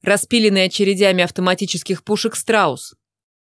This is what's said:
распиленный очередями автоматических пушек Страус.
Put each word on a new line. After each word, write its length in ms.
распиленный 600
очередями 600
автоматических 800
пушек 320
Страус. 580